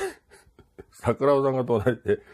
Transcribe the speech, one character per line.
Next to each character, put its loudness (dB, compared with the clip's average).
<laughs> -20
桜 0
庭 2
さ 0
ん -2
が -2
隣 0
で、 0